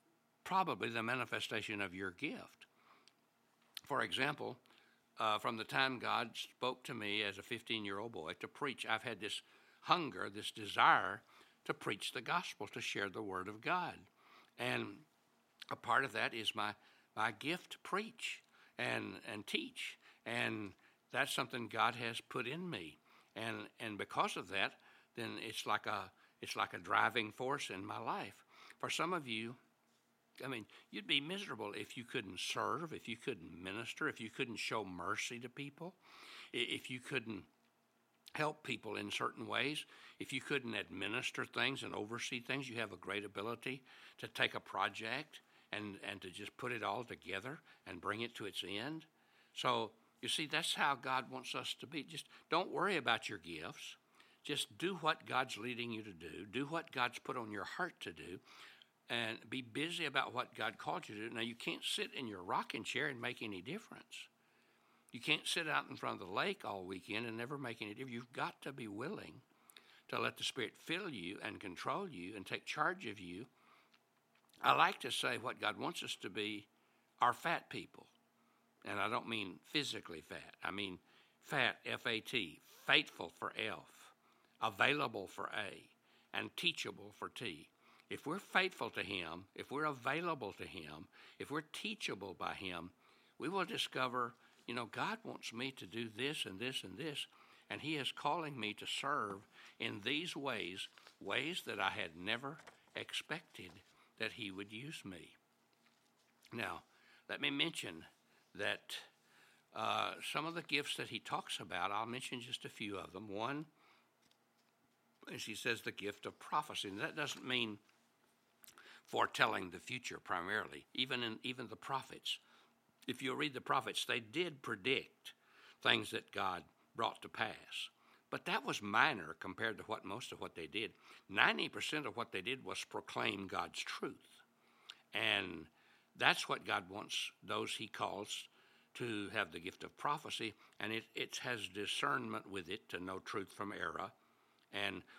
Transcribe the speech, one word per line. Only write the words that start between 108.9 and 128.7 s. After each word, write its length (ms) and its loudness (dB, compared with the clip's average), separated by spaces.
uh, 380 2
some 140 2
of 80 -4
the 80 -4
gifts 340 0
that 120 -2
he 100 -4
talks 420 -4
about, 320 0
I'll 140 0
mention 340 -4
just 240 -6
a 60 -8
few 260 -4
of 160 -6
them. 160 -8
One 380 -2
is 140 -4
he 100 -4
says 280 2
the 100 -2
gift 320 -4
of 140 -6
prophecy. 500 0
And 120 -4
that 160 -2
doesn't 300 -2
mean 300 4
foretelling 640 6
the 80 -8
future 440 -6
primarily, 720 -2
even 280 2
in, 200 -2
even 260 -4
the 80 -10
prophets. 600 -4
If 160 -2
you 120 2
read 200 0
the 60 -2
prophets, 440 2
they 160 2
did 420 -2
predict 720 0
things 280 6
that 220 -4
God 300 2
brought 260 2
to 60 -8
pass. 640 -2
But 160 -4
that 200 2
was 160 0